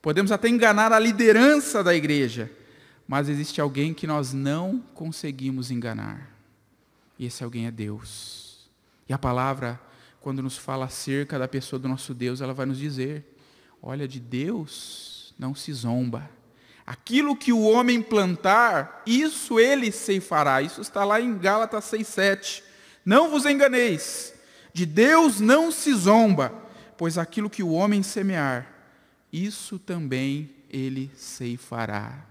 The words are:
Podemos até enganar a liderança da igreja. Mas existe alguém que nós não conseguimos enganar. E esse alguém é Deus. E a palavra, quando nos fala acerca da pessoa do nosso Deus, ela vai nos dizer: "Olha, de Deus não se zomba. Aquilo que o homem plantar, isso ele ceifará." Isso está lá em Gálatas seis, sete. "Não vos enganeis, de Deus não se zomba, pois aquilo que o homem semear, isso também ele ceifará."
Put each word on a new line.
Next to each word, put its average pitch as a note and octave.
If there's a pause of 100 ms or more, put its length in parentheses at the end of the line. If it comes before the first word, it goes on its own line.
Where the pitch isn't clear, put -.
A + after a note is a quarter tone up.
Podemos F3+
até G#3+
enganar A3
a A3
liderança A3+
da F3
igreja. C#3 (600)
Mas C#3+
existe D3
alguém D3
que D#3
nós D3
não D#3 (160)
conseguimos C3+
enganar. A2+ (880)
E B2
esse A#2+
alguém A#2
é A#2
Deus. - (380)
E -
a C3+
palavra, B2+ (400)
quando C3+
nos C3
fala C3
acerca C#3
da C3
pessoa C3+
do C3
nosso C3
Deus, B2
ela C3
vai C3+
nos C3
dizer: C#3+ (460)
"Olha, C#3
de C3
Deus C#3+
não C3
se D3
zomba. B2 (560)
Aquilo C#4
que B3+
o A3+
homem A#3+
plantar, G3
isso B3+
ele B3
ceifará." D3+
Isso -
está G3+
lá G#3
em A#3+
Gálatas G#3+
seis, A3
sete. G3 (420)
"Não C4+
vos D4
enganeis, B3+ (400)
de F3
Deus A#3
não D4
se -
zomba, G3 (420)
pois E3
aquilo G3
que G#3
o F3
homem G3
semear, E3 (580)
isso F#3+
também C#3+ (180)
ele C3+
ceifará." A#2